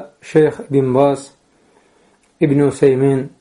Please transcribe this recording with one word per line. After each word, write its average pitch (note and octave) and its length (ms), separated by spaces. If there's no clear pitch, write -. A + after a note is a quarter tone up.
Şeyx D3+ 400
İbn C3+ 340
Baz, C#3 300
İbn C#3+ 260
Hüseymin, C3+ 560